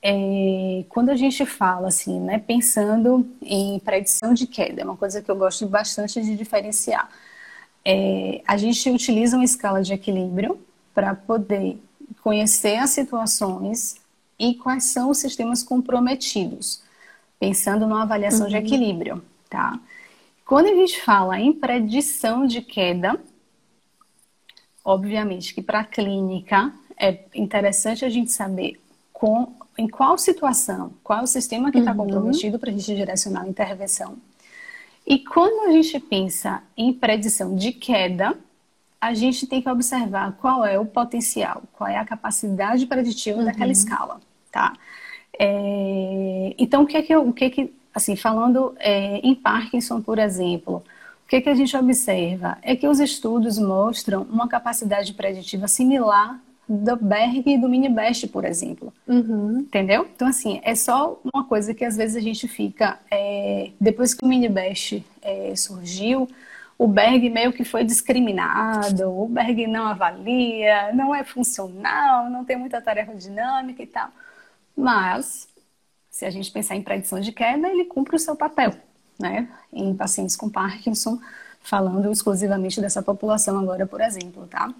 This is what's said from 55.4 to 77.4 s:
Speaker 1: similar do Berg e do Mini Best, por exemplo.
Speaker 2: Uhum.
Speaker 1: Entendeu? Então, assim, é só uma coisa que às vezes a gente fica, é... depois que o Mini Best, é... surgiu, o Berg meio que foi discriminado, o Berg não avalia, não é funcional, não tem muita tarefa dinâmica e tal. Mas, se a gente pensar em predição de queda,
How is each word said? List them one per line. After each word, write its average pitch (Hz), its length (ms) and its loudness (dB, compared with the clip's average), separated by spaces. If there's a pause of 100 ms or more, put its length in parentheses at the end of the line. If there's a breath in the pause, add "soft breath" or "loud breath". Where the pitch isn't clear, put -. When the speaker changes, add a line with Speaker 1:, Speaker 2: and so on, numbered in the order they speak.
Speaker 1:
similar 240 720 4 (280)
do 214 280 0
Berg 233 500 2
e 285 120 6
do 254 120 4
Mini 262 200 4
Best, 226 380 0
por - 180 -4
exemplo. - 460 -6 (160)
Speaker 2:
Uhum. 226 520 2
Speaker 1:
Entendeu? 214 560 2
Então, 254 120 0
assim, 220 360 -2
é 226 120 0
só 262 480 0
uma 262 200 -2
coisa 214 300 -2
que 233 120 -4
às 220 100 -2
vezes 220 200 -2
a 240 40 -4
gente 220 280 -4
fica, - 520 -2 (100)
é... 202 720 -2
depois 226 340 2
que - 120 -4
o - 20 6
Mini 247 220 4
Best, 190 540 -4 (180)
é... 196 340 -6
surgiu, 196 720 -2 (500 loud breath)
o 233 100 4
Berg 233 420 6
meio 233 240 2
que 247 100 -4
foi 233 200 -2
discriminado, 214 1300 0
o 190 180 -4
Berg 233 380 0
não 220 220 -2
avalia, 214 1080 0
não 269 220 2
é 277 80 -4
funcional, 240 1080 0
não 247 160 -8
tem 254 100 -4
muita 247 240 -8
tarefa 214 360 -4
dinâmica 247 640 -6
e - 60 -14
tal. - 220 -8 (640 soft breath)
Mas, 233 720 -2 (640)
se - 120 -10
a 185 60 -6
gente 190 220 -10
pensar 208 240 -6
em 208 80 -6
predição 196 360 -6
de 208 120 -6
queda, 262 360 0